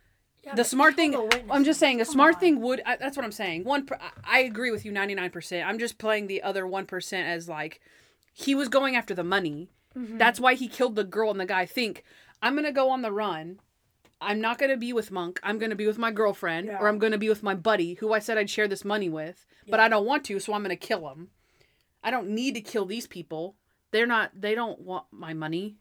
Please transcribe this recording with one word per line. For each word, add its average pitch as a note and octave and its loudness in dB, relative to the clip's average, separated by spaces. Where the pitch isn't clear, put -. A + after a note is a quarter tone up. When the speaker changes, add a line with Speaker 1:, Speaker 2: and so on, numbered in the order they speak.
Speaker 1:
Yeah, C#4 -14
Speaker 2:
the A#3+ 4
Speaker 1:
but A#3 4
Speaker 2:
smart D4 6
Speaker 1:
kill - -
Speaker 2:
thing, D#4+ 4
Speaker 1:
the C#4 0
Speaker 2:
I'm A3 0
just A#3+ 0
Speaker 1:
witnesses. C#4 4
Speaker 2:
saying, C4 4
a A3+ 4
Speaker 1:
Come D#4 -6
Speaker 2:
smart D4 8
Speaker 1:
on. E4 -4
Speaker 2:
thing D#4 4
would, B3 -2
I, B3 -2
that's C#4 -6
what C4+ -4
I'm G#3+ -6
saying. F3+ -4
One C#4 0
per-, C4+ -8
I, F3 -12
I A3+ 4
agree A#3+ -2
with G#3 -6
you G#3+ -10
ninety-nine G3 -2
percent. E3+ -6
I'm A3 -2
just A3+ -4
playing G#3+ 0
the F#3+ -4
other G3 -2
one F#3+ -4
percent F3+ -4
as, E3+ -6
like, D#3 -8
he C#4 0
was C#4 0
going C4+ 2
after A3+ -2
the F3 -4
money. F3 -2
Speaker 1:
Mm-hmm. A3+ -10
Speaker 2:
That's A#3 4
why B3+ 6
he B3+ -6
killed B3 0
the G#3 0
girl G#3 0
and G3 -2
the F3+ -4
guy. F#3 0
Think, A3+ -4
"I'm A#3+ 2
gonna D4+ -2
go C4 4
on C4 0
the G#3+ -2
run. F#3 -4
I'm G#3 -2
not A3+ 0
gonna C4+ 2
be A#3+ -6
with A3 -2
Monk. F3+ -6
I'm G#3 -2
gonna A3 -2
be G#3 0
with G#3+ 0
my A3+ 0
girlfriend, G3+ 0
Speaker 1:
Yeah. G3+ -6
Speaker 2:
or G#3 4
I'm G#3+ 2
gonna A3 2
be G#3+ 0
with G#3 2
my G3 0
buddy, F3+ 0
who G#3+ -2
I A3 4
said G#3+ -2
I'd G#3 0
share G#3+ 0
this G3 -4
money G3+ -2
with, D#3 -8
but A3 4
Speaker 1:
Yeah. A3 10
Speaker 2:
I A3+ 6
don't G#3+ 4
want C#4+ 0
to, G3 -4
so G#3+ -6
I'm G#3 -2
gonna F3+ -2
kill F3 -4
him. D#3 -16
I A3+ 0
don't G#3 -2
need A3+ -2
to A3+ -6
kill G#3 -2
these A3+ -8
people. E3+ -10
They're A3+ 4
not, A3+ 2
they G#3+ 0
don't A3+ -4
want F3+ -10
my D#3+ -12
money. E3 -6